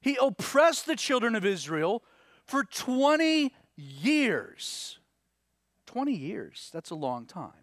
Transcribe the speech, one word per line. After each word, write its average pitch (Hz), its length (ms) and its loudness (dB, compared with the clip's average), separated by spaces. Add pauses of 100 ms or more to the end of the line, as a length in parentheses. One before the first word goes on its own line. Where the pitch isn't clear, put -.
He 277 220 0
oppressed 277 640 4
the 320 80 0
children 240 400 0
of 202 100 -2
Israel 165 600 0 (400)
for 269 180 -2
twenty 294 880 2 (220)
years. 151 1300 -2 (840)
Twenty 277 300 -4
years, 120 580 -10
that's 165 180 -12
a 175 40 -8
long 123 320 -6
time. 151 240 -14 (120)